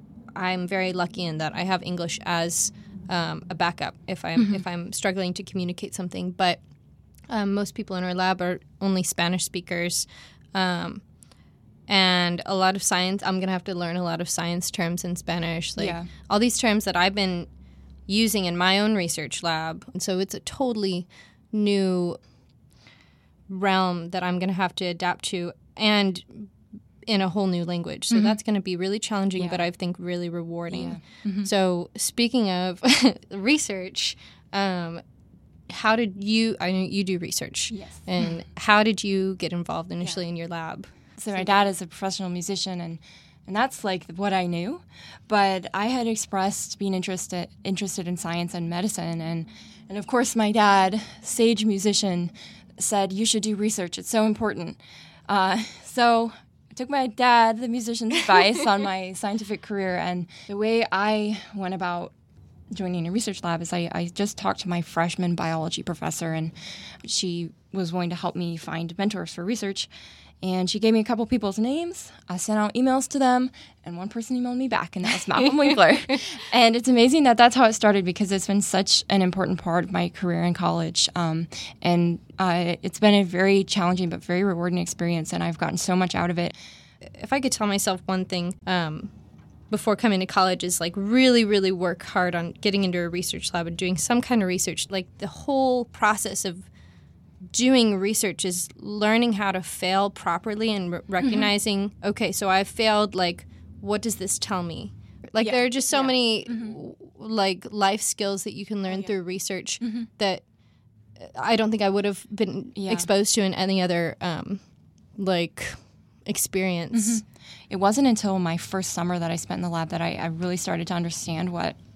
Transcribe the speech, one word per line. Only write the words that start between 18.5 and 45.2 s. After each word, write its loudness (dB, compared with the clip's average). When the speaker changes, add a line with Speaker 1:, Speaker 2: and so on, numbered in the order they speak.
Speaker 1:
my 4
own 4
research -2
lab. -4
And -8
so 0
it's -4
a -10
totally -2
new 2
realm 2
that -4
I'm 0
gonna 0
have 0
to -4
adapt -2
to, -4
and 2
in 2
a 2
whole 0
new 0
language. -6
So 2
Speaker 2:
Mm-hmm. 6
Speaker 1:
that's 2
gonna 0
be -4
really -2
challenging, -2
Speaker 2:
Yeah. -4
Speaker 1:
but -2
I 0
think -6
really -4
rewarding. -8
Speaker 2:
Yeah. -2
Mm-hmm. -2
Speaker 1:
So 2
speaking 0
of -2
<laughs> 4
research, -2
um, -2
how 2
did -2
you, 2
I -2
know 2
you -2
do -2
research. -6
Speaker 2:
Yes. -14
Speaker 1:
And -2
how 6
did 0
you 0
get -6
involved -6
initially -6
Speaker 2:
Yeah. -6
Speaker 1:
in -6
your -8
lab? -10
Speaker 2:
So -6
my -2
dad 6
is -4
a -8
professional -6
musician, -4
and, -10
and -8
that's, -2
like, -4
what 0
I 2
knew. -4